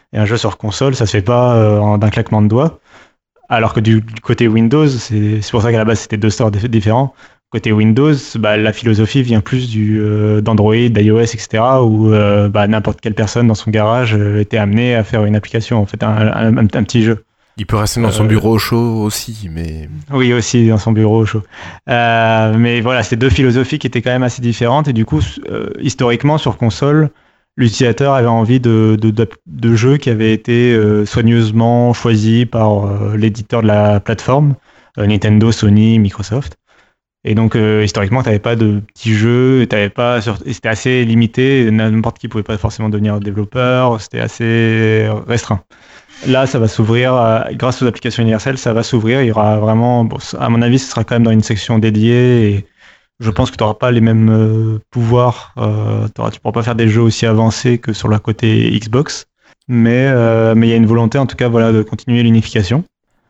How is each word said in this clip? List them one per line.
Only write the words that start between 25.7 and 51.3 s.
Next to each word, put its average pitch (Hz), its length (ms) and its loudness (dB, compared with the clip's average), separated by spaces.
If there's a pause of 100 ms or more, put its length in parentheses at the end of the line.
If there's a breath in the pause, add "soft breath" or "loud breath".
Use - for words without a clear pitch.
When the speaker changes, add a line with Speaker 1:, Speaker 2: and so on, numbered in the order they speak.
Speaker 1:
historiquement, 127 560 0
sur 139 220 -4
console, 147 520 0 (460 soft breath)
l'utilisateur 127 560 0
avait 131 140 2
envie 117 340 2
de, 110 400 2
de, 110 100 2
de, 110 160 0 (200)
de 117 300 -2
jeux 127 200 2
qui 143 140 -2
avaient 110 240 0
été, 120 400 0
euh, 104 320 2
soigneusement 117 880 2
choisis 113 500 2
par, 107 420 0
euh, 101 300 -4
l'éditeur 110 460 -2
de 110 60 2
la 104 320 2
plateforme, 135 560 0 (420 soft breath)
euh, 107 80 0
Nintendo, 107 460 2
Sony, 107 460 4
Microsoft. 104 580 -4 (680 soft breath)
Et 110 100 -2
donc, 110 220 2
euh, 107 260 2
historiquement, 107 400 -2
t'avais 110 160 0
pas 120 160 -2
de 107 260 0 (120)
petits 113 220 -4
jeux, 123 480 2
et 113 40 0
t'avais 104 220 0
pas 120 320 -2
sur-, 107 240 -4
et 135 80 -8
c'était 117 160 -6
assez 123 380 0
limité, 117 640 2
n'importe 110 480 0
qui 123 100 -12
pouvait 110 160 -6
pas 107 140 -6
forcément 110 320 -4
devenir 104 280 -2
développeur, 117 840 -2
c'était - 180 -10
assez 113 880 0 (180)
restreint. 113 360 -4 (640 loud breath)
Là, 131 180 2
ça 131 120 -2
va 113 100 2
s'ouvrir, 117 460 0
euh, 113 260 2 (120)
grâce 127 300 -4
aux 127 40 0
applications 117 360 -4
universelles, 113 360 -2
ça 120 140 -4
va 113 100 0
s'ouvrir, 117 400 0
il 127 40 0
y 113 60 0
aura 107 260 2
vraiment, 113 460 2
bon, 113 140 -6 (200)
à 127 100 -4
mon 117 140 2
avis, 120 160 2
ce 131 100 -6
sera 113 160 -4
quand 123 120 -4
même 117 80 4
dans 113 80 2